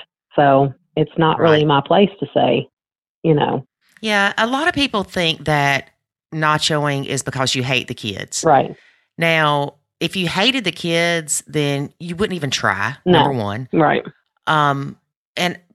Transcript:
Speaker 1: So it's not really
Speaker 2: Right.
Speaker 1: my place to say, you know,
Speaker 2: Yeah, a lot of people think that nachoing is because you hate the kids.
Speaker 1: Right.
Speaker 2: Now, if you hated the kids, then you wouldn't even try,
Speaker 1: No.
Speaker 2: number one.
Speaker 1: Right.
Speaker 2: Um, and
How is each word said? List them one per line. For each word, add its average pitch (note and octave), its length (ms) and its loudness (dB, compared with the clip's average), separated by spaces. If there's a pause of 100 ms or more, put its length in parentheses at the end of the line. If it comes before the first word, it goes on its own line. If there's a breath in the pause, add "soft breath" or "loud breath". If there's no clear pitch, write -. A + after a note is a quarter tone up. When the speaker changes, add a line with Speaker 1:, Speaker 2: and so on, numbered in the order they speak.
(340)
Speaker 1:
So C#3 400 4 (220)
it's D#3 200 -2
not E3 220 2
really D#3 200 4
Speaker 2:
Right. D3+ 80 2
Speaker 1:
my C#3+ 140 4
place F3 300 4 (100)
to C#3+ 140 -4
say, C3 340 2 (540)
you D#3+ 120 2
know, D#3+ 300 0 (360 soft breath)
Speaker 2:
Yeah, G3+ 380 0
a A3 80 2
lot C4+ 220 -2
of F4 60 -2
people B3 300 -2
think D#3+ 420 -2
that C#3+ 440 0 (420)
nachoing D3+ 720 0
is C3 180 -4
because C3 320 -2
you C3+ 80 -2
hate B2+ 260 -2
the A#2+ 60 -10
kids. F#2+ 520 -8
Speaker 1:
Right. C#3 300 2 (420 soft breath)
Speaker 2:
Now, D3+ 560 0 (260)
if F3 160 -4
you F#3 120 -2
hated G#3+ 360 -2
the F3 80 -4
kids, E3+ 720 -2
then C#3+ 520 -4
you E3+ 180 -10
wouldn't F#3 200 -4
even D3 140 -6
try, G#2+ 460 -2 (100)
Speaker 1:
No. F3 160 6
Speaker 2:
number C#3 160 0
one. G#2+ 340 -6
Speaker 1:
Right. D3 320 0 (420)
Speaker 2:
Um, C#3 520 -2 (380)
and F3 220 -4 (160)